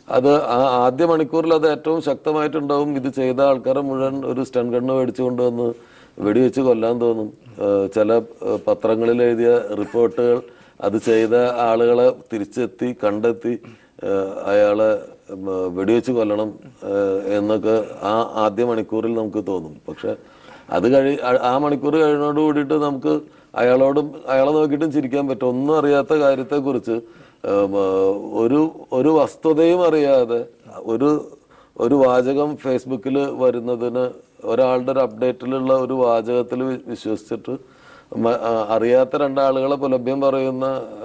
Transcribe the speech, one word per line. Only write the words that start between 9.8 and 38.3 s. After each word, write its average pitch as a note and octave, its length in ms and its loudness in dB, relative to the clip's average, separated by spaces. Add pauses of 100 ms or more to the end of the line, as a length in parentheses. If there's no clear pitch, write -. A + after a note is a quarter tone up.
അത് G2+ 160 0
ചെയ്ത A2 380 2 (220)
ആളുകളെ A#2+ 580 4 (180)
തിരിച്ചെത്തി A#2 680 -6
കണ്ടെത്തി, A2 580 -2 (420)
ആ, G2 460 -4
അയാളെ, G#2 500 2 (340)
ഉം, F#2 420 -6
വെടിവെച്ച് A2+ 360 0
കൊല്ലണം, G#2+ 420 -2 (120)
ആ, G#2 220 -16 (400)
എന്നൊക്കെ G#2 580 0 (160)
ആ A2 340 0
ആദ്യ G#2+ 300 0
മണിക്കൂറിൽ A2+ 480 -2
നമുക്ക് G#2+ 340 -4
തോന്നും. E2 300 -6 (100)
പക്ഷെ - 280 -8 (540)
അത് G#2+ 240 2
കഴി-, C#3 280 2
ആ, B2 320 2
ആ C3 40 2
മണിക്കൂർ D3 380 0
കഴിയുന്നതോട് D3 440 2
കൂടിയിട്ട് D3 340 0
നമുക്ക് D3 460 -2 (360)
അയാളോടും C3+ 600 2 (120)
അയാളെ C3+ 240 2
നോക്കിയിട്ടും D3+ 400 0
ചിരിക്കാൻ C#3 360 -2
പറ്റും. C3 200 -2
ഒന്നും C#3 320 0
അറിയാത്ത C#3+ 340 2
കാര്യത്തെക്കുറിച്ച്, C3+ 800 0
ഉം, G2+ 840 -4
ആ, G2+ 100 2 (560)
ഒരു, D3 300 2 (200)
ഒരു C3 180 2
വസ്തുതയും D#3+ 800 2
അറിയാതെ C3 580 2 (320)
ഒരു, C#3 500 0 (520)
ഒരു A#2+ 160 2
വാചകം C3+ 600 2
Facebook-ൽ C3 640 -4
വരുന്നതിന് B2 880 -2 (340)
ഒരാളുടെ B2+ 480 0
ഒരു C3 80 0
അപ്ഡേറ്റിലുള്ള B2+ 760 -2
ഒരു C3 200 0
വാചകത്തിൽ B2 720 0
വി-, C3 240 -6
വിശ്വസിച്ചിട്ട് A2 680 -8 (600)
മ-, A2+ 100 0
ആ, A2+ 420 -2